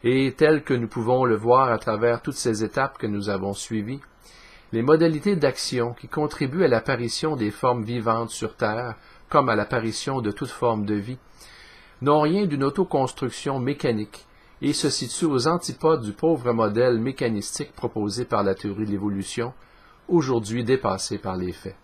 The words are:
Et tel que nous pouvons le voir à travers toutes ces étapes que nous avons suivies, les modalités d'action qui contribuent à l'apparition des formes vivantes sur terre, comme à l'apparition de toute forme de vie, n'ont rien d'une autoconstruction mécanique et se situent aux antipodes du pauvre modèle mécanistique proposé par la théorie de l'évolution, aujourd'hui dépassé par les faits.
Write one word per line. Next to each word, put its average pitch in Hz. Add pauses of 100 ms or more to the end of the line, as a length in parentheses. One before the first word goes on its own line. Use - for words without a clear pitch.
Et 131
tel 151
que -
nous 117
pouvons 127
le 113
voir 123
à 110
travers 113
toutes 139
ces 110
étapes 135
que 120
nous 101
avons 98
suivies, 110 (720)
les 113
modalités 160
d'action 123
qui -
contribuent 151
à 143
l'apparition 120
des 107
formes 120
vivantes 113
sur -
terre, 113 (320)
comme 135
à 110
l'apparition 113
de 107
toute 127
forme 110
de 104
vie, 107 (840)
n'ont 147
rien 180
d'une 143
autoconstruction 135
mécanique 123 (360)
et 143
se 147
situent 135
aux 135
antipodes 160
du 104
pauvre 123
modèle 113
mécanistique 120
proposé 110
par 110
la 98
théorie 107
de 101
l'évolution, 101 (560)
aujourd'hui 123
dépassé 107
par 92
les 90
faits. -